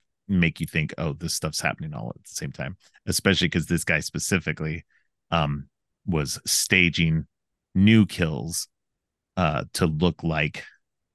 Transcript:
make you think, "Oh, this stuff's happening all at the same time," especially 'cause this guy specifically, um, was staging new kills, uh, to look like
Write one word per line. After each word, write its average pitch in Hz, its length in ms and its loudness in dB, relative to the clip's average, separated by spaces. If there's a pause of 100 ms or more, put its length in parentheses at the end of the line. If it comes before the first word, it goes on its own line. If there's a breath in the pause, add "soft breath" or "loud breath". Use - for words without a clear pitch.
(280)
make 87 320 2
you 82 60 -6
think, 78 300 -4
"Oh, 78 160 -4
this 80 220 -6
stuff's - 260 -6
happening 78 320 -6
all - 240 -10
at - 60 -20
the - 120 -20
same 69 180 -8
time," 73 240 -10 (280 soft breath)
especially 92 460 2
'cause 80 160 -2
this 85 180 0
guy 78 160 0
specifically, 80 840 -4 (460)
um, 73 380 -2 (380)
was 76 400 -2
staging 82 800 2 (480)
new 104 320 8
kills, 80 640 -4 (680)
uh, 78 280 0 (100)
to 90 120 2
look 80 360 0
like 78 420 -2 (500)